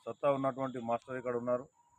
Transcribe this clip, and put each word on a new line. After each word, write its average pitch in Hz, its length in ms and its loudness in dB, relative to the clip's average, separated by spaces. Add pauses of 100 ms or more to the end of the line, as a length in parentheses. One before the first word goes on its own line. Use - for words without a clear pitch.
సత్తా 143 260 0
ఉన్నటువంటి 135 480 0
మాస్టర్ 117 380 -2
ఇక్కడ 123 180 -2
ఉన్నారు. 123 300 0 (340)